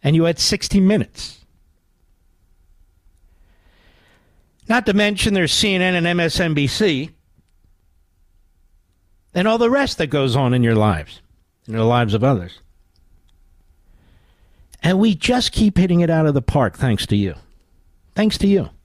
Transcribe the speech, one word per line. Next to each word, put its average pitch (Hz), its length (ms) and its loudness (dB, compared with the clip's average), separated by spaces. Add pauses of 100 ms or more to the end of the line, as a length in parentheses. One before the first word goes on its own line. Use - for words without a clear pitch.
and 151 120 2
you 165 80 4
had 165 160 -2
sixty - 400 -2
Minutes. - 640 -2 (3250)
Not 233 200 0
to 202 60 0
mention 208 420 0
there's 175 180 0
C 196 220 0
N 180 80 0
N 185 100 0
and 170 140 0
M 175 120 0
S 165 200 -2
N 165 160 0
B 143 100 0
C, 156 460 -2 (2250)
and 185 120 0
all 226 120 0
the 233 100 2
rest 277 300 0
that 160 80 -2
goes 135 280 0
on 127 200 2
in 123 80 2
your 117 120 2
lives, 104 460 0 (460)
in 110 80 -10
the 113 100 0
lives 117 300 2
of 107 80 0
others. 104 360 -2 (2250)
And 185 180 0
we 220 140 2
just 247 380 -2
keep 214 260 0
hitting 175 240 2
it 170 80 0
out 160 160 2
of 147 80 2
the 135 80 0
park, 123 340 0
thanks 117 300 -2
to 104 100 -2
you. 98 200 -2 (800)
Thanks 208 240 0
to 196 80 0
you. 196 240 0 (140)